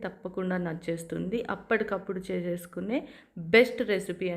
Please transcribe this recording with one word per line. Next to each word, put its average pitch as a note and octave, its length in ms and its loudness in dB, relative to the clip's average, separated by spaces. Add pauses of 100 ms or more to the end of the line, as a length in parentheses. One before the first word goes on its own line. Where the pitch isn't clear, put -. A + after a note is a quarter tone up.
తప్పకుండా F#3 520 -2 (100)
నచ్చేస్తుంది. E3+ 720 -4 (160)
అప్పటికప్పుడు G3 760 -2
చేసేసుకునే F3+ 680 -2 (560)
బెస్ట్ B3 260 8 (120)
రెసిపీ F#3 420 -2